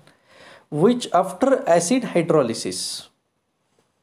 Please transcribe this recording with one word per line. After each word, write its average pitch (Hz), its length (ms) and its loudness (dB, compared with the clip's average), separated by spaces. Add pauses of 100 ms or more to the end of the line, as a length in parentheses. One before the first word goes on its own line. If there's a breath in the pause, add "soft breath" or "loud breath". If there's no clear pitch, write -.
(680 loud breath)
which 220 420 0
after 180 560 0
acid 175 360 2
hydrolysis 156 1040 -2 (960)